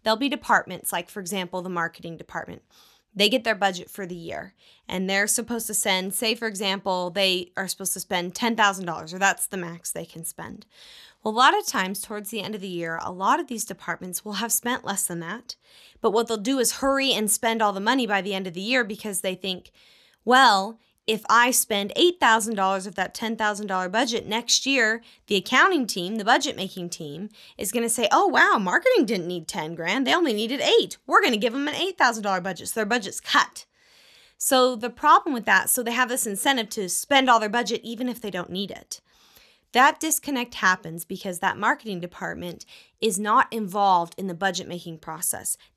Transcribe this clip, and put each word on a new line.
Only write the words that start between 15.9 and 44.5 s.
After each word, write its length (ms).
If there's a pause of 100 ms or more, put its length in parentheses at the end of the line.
but 100
what 160
they'll 100
do 220
is 200
hurry 340
and 180
spend 320
all 100
the 80
money 260
by 140
the 140
end 140
of 60
the 60
year 220
because 380
they 160
think, 340 (540)
"Well, 560 (260)
if 220
I 220
spend 460
eight 220
thousand 360
dollars 320
of 80
that 200
ten 220
thousand 300
dollar 220
budget 380
next 400
year, 360 (240)
the 100
accounting 500
team, 300
the 80
budget 320
making 340
team, 380 (300)
is 140
gonna 180
say, 200
'Oh, 160
wow, 320
marketing 460
didn't 220
need 220
ten 260
grand. 320
They 80
only 180
needed 280
eight. 360 (100)
We're 160
gonna 160
give 140
them 160
an 60
eight 240
thousand 240
dollar 180
budget.'" 280
So 120
their 60
budget's 340
cut. 440 (720)
So 400
the 140
problem 440
with 120
that, 240
so 120
they 100
have 180
this 160
incentive 440
to 180
spend 420
all 100
their 80
budget 340
even 260
if 120
they 100
don't 200
need 200
it. 300 (720)
That 260
disconnect 560
happens 500
because 360
that 180
marketing 400
department 640 (360)
is 180
not 340
involved 640
in 120
the 60
budget 340